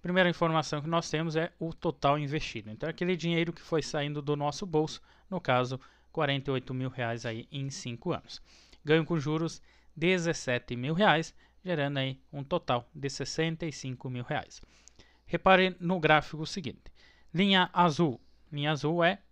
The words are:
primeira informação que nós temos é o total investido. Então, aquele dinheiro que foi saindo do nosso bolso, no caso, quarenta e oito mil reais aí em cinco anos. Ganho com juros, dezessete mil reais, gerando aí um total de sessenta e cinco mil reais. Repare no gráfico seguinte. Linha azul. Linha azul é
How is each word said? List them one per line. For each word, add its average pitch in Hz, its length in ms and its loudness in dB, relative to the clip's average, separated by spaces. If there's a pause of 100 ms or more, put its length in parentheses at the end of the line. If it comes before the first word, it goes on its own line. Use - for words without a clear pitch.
primeira 180 280 4
informação 160 520 0
que 151 60 -8
nós 165 220 0
temos 156 260 -2
é 165 240 -2
o 165 140 -6
total 147 440 0
investido. 139 540 -6
Então, 147 180 -6
aquele 180 260 -2
dinheiro 165 380 0
que - 80 -16
foi 156 200 -2
saindo 147 400 -4
do 147 140 0
nosso 147 300 -4
bolso, 156 360 -2 (280)
no 185 100 -4
caso, 127 400 0 (320)
quarenta 139 380 0
e 135 40 0
oito 131 200 -4
mil 127 160 -4
reais 117 360 -4
aí 117 260 -6
em 139 180 -6
cinco 127 420 -8
anos. - 300 -8 (420)
Ganho 156 220 4
com 170 140 0
juros, 156 420 -4 (340)
dezessete 160 800 0
mil 127 180 -4
reais, 165 420 4 (280)
gerando 143 340 -2
aí 131 220 -4 (140)
um 139 100 -8
total 135 500 -2
de 139 160 -6
sessenta 160 560 -4
e 151 60 -4
cinco 131 380 -8
mil 123 140 -6
reais. - 380 -6 (640)
Repare 185 540 4
no 180 200 0
gráfico 151 460 4
seguinte. - 460 -10 (400)
Linha 185 400 4
azul. 160 480 2 (320)
Linha 147 200 -2
azul 156 320 2
é 196 160 2 (120)